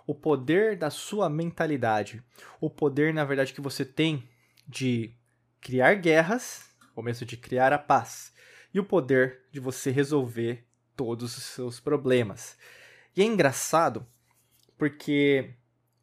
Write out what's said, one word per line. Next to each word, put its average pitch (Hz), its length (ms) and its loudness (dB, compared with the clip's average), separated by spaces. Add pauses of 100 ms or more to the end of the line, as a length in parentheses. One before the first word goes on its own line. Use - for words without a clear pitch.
o 151 80 -6
poder 160 600 0
da 160 140 -4
sua 202 400 -4
mentalidade, 139 920 -2 (380)
o 160 80 -4
poder, 147 460 0
na 156 100 0
verdade, 135 300 -2
que - 80 -14
você 139 240 -6
tem 151 420 -2 (380)
de 120 480 -4 (460)
criar 127 360 4
guerras, 170 720 0 (260)
ou 113 60 -12
mesmo 120 240 -6
de 117 100 -14
criar 127 340 2
a 147 80 2
paz, - 540 -2 (400)
e 190 80 0
o 196 40 -2
poder 131 580 2 (100)
de 135 80 -12
você 127 300 -6
resolver 123 760 -2 (300)
todos 120 400 -6
os 127 80 -14
seus 123 360 -10
problemas. 127 760 0 (580)
E 180 60 0
é 202 60 6
engraçado 147 800 0 (720)
porque 143 760 0 (480)